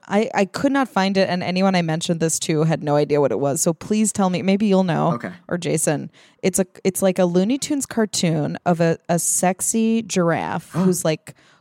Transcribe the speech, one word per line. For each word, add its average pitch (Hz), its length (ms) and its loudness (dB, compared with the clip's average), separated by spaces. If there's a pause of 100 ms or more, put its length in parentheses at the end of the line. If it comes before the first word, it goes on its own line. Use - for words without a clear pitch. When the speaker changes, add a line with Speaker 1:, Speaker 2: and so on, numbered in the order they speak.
Speaker 1:
I, 208 260 0
I 202 120 2
could 277 260 -2
not 269 180 0
find 196 280 0
it, 190 120 2
and 180 140 -2
anyone 185 320 0
I 175 60 2
mentioned 165 380 -2
this 165 200 0
to 156 240 0
had 160 200 0
no 147 120 0
idea 147 260 2
what 131 100 2
it 104 80 -2
was. 143 220 -2
So 170 120 0
please 214 400 -2
tell 190 160 0
me. 180 120 -2
Maybe 190 260 2
you'll 190 180 4
know. 156 280 0
Speaker 2:
Okay. - 180 -8 (160)
Speaker 1:
Or 175 100 -4
Jason. 151 520 -2 (320)
It's 190 180 0
a, 190 60 2 (180)
it's 190 180 -2
like 185 180 2
a 185 60 4
Looney 185 320 2
Tunes 277 280 -4
cartoon 160 800 -2
of 175 160 0
a, 165 160 2 (120)
a 170 100 2
sexy 226 800 0
giraffe 165 720 -2
Speaker 2:
<gasps> - 20 -20
Speaker 1:
who's, 180 320 2
like, 156 300 -4 (260)